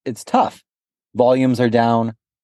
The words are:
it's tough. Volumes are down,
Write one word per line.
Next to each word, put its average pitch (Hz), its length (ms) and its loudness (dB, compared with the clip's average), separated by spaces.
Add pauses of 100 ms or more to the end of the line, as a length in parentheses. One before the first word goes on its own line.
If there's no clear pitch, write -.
it's 123 180 -10
tough. - 400 -4 (500)
Volumes 127 460 2
are 123 80 2
down, 117 460 0 (300)